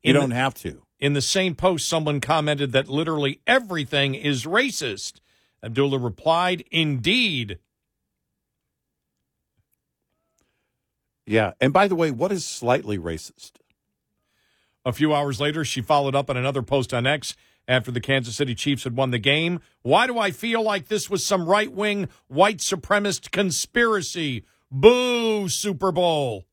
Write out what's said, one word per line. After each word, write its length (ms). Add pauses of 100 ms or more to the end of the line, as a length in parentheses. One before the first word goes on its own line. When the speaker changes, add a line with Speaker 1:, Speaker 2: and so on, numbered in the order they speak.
Speaker 1:
You 60
Speaker 2:
In 40
the 60
Speaker 1:
don't 120
have 220
to. 280 (160)
Speaker 2:
In 140
the 80
same 340
post, 340
someone 320
commented 520
that 160
literally 580
everything 680
is 320
racist. 760 (420)
Abdullah 360
replied, 720
"Indeed." 880 (3750)
Speaker 1:
Yeah. 340
And 120
by 160
the 80
way, 140
what 220
is 120
slightly 540
racist? 540 (1300)
Speaker 2:
A 80
few 200
hours 280
later, 240
she 180
followed 320
up 160
on 60
another 260
post 320
on 120
X 280 (320)
after 240
the 100
Kansas 360
City 180
Chiefs 300
had 120
won 140
the 80
game. 420 (220)
"Why 240
do 120
I 120
feel 320
like 240
this 240
was 160
some 200
right-wing 600 (200)
white 300
supremacist 760
conspiracy? 1120 (260)
Boo, 800
Super 420
Bowl." 640